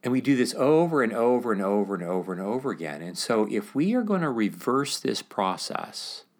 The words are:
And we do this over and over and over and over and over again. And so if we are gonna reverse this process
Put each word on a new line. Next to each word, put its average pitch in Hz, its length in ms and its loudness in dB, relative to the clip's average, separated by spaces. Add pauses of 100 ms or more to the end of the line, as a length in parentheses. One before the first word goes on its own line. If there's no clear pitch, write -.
And 123 100 -2
we 131 80 2
do 135 160 4
this 123 180 2
over 156 480 4
and 113 100 2
over 117 400 2
and 98 100 0
over 101 320 2
and 87 100 -4
over 90 280 -2
and 90 100 -6
over 123 280 -2
again. 78 320 -6
And 90 140 -10
so 110 340 0
if - 220 -4
we 175 220 2
are 247 80 2
gonna 185 300 0
reverse 113 680 0
this - 240 -4
process - 1000 -6 (160)